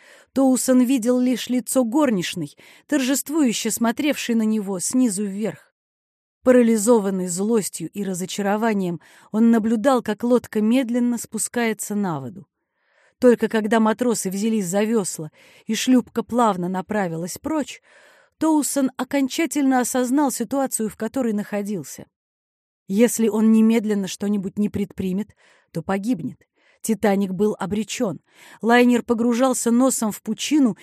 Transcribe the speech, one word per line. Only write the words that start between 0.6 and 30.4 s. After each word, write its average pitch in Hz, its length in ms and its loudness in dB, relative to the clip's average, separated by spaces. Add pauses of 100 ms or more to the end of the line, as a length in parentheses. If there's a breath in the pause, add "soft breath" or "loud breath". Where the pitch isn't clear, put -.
видел 247 380 2
лишь 247 280 -2
лицо 254 360 0
горничной, 214 720 -2 (320 soft breath)
торжествующе 269 840 0
смотревшей 240 640 -2
на 226 80 0
него 202 380 -2
снизу 214 440 0
вверх. 196 480 -8 (720)
Парализованный 220 840 4
злостью 190 600 -2
и 202 120 -8
разочарованием, 196 1000 -2 (300 soft breath)
он 226 220 4
наблюдал, 233 500 2
как 214 220 -6
лодка 240 360 2
медленно 240 580 0
спускается 220 760 -6
на 185 260 -4
воду. 127 280 -14 (720)
Только 233 280 6
когда 220 300 0
матросы 220 500 0
взялись 202 380 -2
за 196 160 -2
весла 202 480 -2 (360 soft breath)
и 147 100 -2
шлюпка 247 480 0
плавно 208 440 0
направилась 185 720 -6
прочь, 302 420 -6 (580 soft breath)
Тоусон 285 580 0
окончательно 269 840 0
осознал 254 520 0
ситуацию, 240 560 -4
в - 80 -10
которой 233 360 -4
находился. 202 760 -6 (840)
Если 226 400 2
он 220 240 4
немедленно 220 560 2
что-нибудь 202 500 -6
не 208 100 0
предпримет, 190 680 -6 (340 soft breath)
то 165 120 -8
погибнет. 196 640 -4 (320)
«Титаник» 202 520 0
был 208 260 0
обречен. 208 640 -4 (420 loud breath)
Лайнер 240 400 4
погружался 240 680 0
носом 240 420 2
в - 100 -14
пучину, 240 600 2